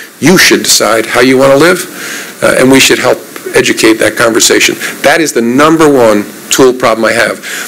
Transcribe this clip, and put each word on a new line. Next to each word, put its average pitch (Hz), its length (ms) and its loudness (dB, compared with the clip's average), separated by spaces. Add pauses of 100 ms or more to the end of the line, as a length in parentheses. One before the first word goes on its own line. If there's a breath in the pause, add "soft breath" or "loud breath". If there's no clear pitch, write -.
(200 loud breath)
You 170 180 2
should 104 260 0
decide 110 420 0
how 123 160 -2
you 131 160 2
want 135 160 4
to 139 40 4
live, 175 300 0 (560 loud breath)
uh, 123 160 0
and 131 100 4
we 135 120 4
should 120 180 0
help 123 220 -2 (340)
educate - 440 2
that 107 180 -2
conversation. 110 580 0 (280 loud breath)
That 151 180 2
is 143 120 -4
the 120 80 -2
number 147 460 2
one 110 380 2 (240)
tool 127 240 2
problem 113 320 -2
I 107 60 2
have. 107 280 -2 (280 loud breath)